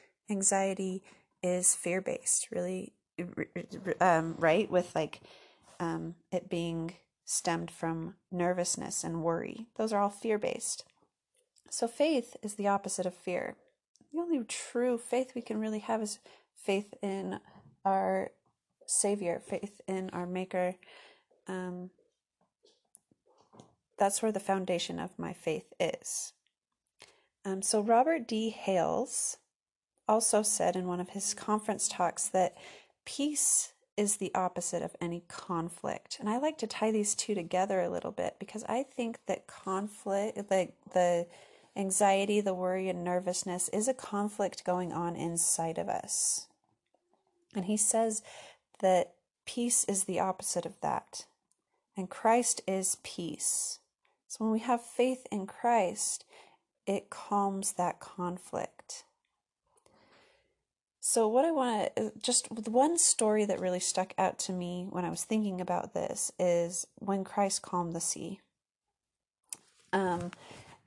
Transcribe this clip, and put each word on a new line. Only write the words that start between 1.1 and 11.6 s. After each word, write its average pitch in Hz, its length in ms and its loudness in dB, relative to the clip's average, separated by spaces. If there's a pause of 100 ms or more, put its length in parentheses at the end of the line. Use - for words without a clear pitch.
is 180 320 4
fear-based, - 760 -2
really, 185 420 -4 (1080)
um, 165 360 6
right? 165 320 4
With, 180 240 2
like, - 280 -2 (580)
um, 165 360 -4 (140)
it 185 200 -4
being 165 480 -4 (260)
stemmed 170 460 -2
from 165 460 -4 (140)
nervousness 180 720 0
and 165 200 -2
worry. 165 440 -2 (100)
Those 220 180 0
are 202 80 4
all 202 80 2
fear-based. - 760 -2 (840)